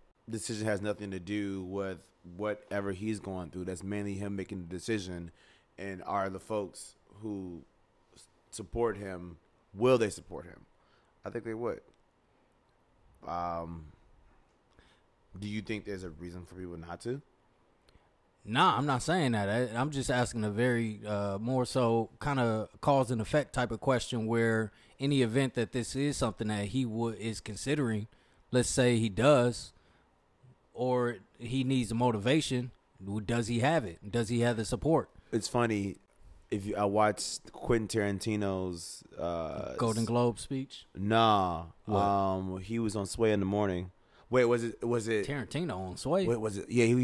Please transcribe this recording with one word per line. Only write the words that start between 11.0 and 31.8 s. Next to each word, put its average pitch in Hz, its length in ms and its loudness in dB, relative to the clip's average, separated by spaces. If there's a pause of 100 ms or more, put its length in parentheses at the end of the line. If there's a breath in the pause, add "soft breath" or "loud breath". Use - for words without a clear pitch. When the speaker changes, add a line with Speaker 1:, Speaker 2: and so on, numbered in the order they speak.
Speaker 1:
I 101 40 -10
think 113 160 -6
they 113 80 -6
would. 113 280 -6 (1500)
Um, 85 580 -6 (1500 soft breath)
do 101 80 -6
you 104 140 -4
think 101 240 -6
there's 95 180 -8
a 92 60 -10
reason 85 360 -12
for 87 100 -20
people 90 220 -10
not 85 240 -12
to? 131 200 -6 (1200 soft breath)
Speaker 2:
Nah, 123 320 4
I'm 135 80 0
not 131 160 0
saying 151 300 0
that. 101 180 0
I, 113 300 -2
I'm 139 100 0
just 139 220 -2
asking 120 320 0
a 107 60 0
very, 113 580 0
uh, 101 320 -2
more 123 260 0
so 117 440 2 (120)
kinda 117 460 0 (140)
cause 135 280 4
and 120 120 0
effect 143 320 0
type 123 180 0
of 110 80 -4
question 120 480 0
where 113 440 2 (280 soft breath)
in 139 120 0
the 139 100 4
event 123 320 2
that 117 180 -2
this 123 240 -4
is 139 220 0
something 110 320 -2
that 104 180 -2
he 127 180 0
would, 113 340 -2
is 110 200 -4
considering, 113 680 -2 (440 soft breath)
let's 123 180 4
say 123 280 4
he 113 100 2
does, 120 640 4 (1040 soft breath)
or 123 440 2 (220)
he 127 240 -2
needs 127 260 2